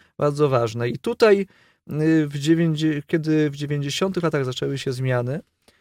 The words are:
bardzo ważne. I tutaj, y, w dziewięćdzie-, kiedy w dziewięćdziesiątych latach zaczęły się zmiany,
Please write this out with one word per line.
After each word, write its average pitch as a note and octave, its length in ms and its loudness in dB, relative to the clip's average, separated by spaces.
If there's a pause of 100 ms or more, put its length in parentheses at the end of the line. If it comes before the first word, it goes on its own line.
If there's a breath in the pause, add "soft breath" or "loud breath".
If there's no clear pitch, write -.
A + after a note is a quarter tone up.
(180 soft breath)
bardzo D3 300 2
ważne. A#2 400 0
I - 100 -6
tutaj, G#3+ 480 4 (440 soft breath)
y, D#3 360 2
w C#3+ 120 -8
dziewięćdzie-, D#3 680 0
kiedy D#3 440 0
w C#3 60 -14
dziewięćdziesiątych D3 680 -4
latach D3+ 220 -2
zaczęły C#3 340 -4
się C3+ 140 -4
zmiany, B2+ 480 -2 (400 soft breath)